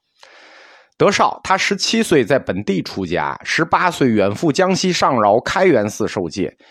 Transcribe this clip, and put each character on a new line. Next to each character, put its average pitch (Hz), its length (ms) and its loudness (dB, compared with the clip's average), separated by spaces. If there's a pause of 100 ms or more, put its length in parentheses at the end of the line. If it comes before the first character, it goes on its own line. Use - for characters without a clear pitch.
(960)
德 180 140 2
绍 - 320 0
他 190 140 0
十 202 180 -2
七 226 280 -2
岁 147 200 2
在 131 140 0
本 98 260 -4
地 190 200 -4
出 98 220 -6
家， 78 380 -4
十 - 220 -2
八 180 240 2
岁 143 200 0
远 101 260 2
赴 160 160 0
江 185 240 2
西 180 180 -2
上 156 260 2
饶 104 200 4
开 190 260 0
元 117 240 4
寺 104 180 -4
受 87 220 -4
戒， 87 260 -6 (160)